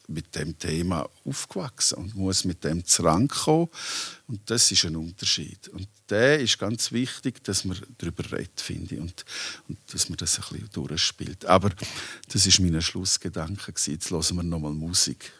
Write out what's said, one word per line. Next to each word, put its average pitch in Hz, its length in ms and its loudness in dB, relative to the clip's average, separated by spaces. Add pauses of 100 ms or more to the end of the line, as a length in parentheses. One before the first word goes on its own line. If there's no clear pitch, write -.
mit - 280 -8
dem 78 220 -4
Thema 85 500 0 (160)
aufgewachsen - 760 -2
und 107 160 -10
muss 95 280 0
mit 90 200 -4
dem 85 200 0
zurankommen. 135 880 4 (580)
Und 104 180 -8
das - 260 4
ist 92 140 4
ein 82 100 -2
Unterschied. 82 760 -4
Und 95 180 -10 (220)
der 127 300 6
ist 117 180 2
ganz 107 340 -2
wichtig, 123 520 -2
dass - 220 -2
man 90 120 -2 (200)
darüber 82 340 -6
redet, - 280 -6
finde 85 360 -6
ich, 60 60 -6
und, 87 240 -10 (420)
und - 100 -10 (140)
dass - 180 -2
man 85 80 -6
das - 200 0
ein 101 120 -10
bisschen 107 240 -8
durchspielt. 73 720 -2
Aber 92 240 8 (640)
das - 160 4
ist 92 120 8
mein 85 220 4
Schlussgedanke 90 880 -4
gewesen. - 200 -2
Jetzt - 180 -4
hören 85 260 0
wir 87 80 -2
nochmal 82 280 -2
Musik. 78 680 0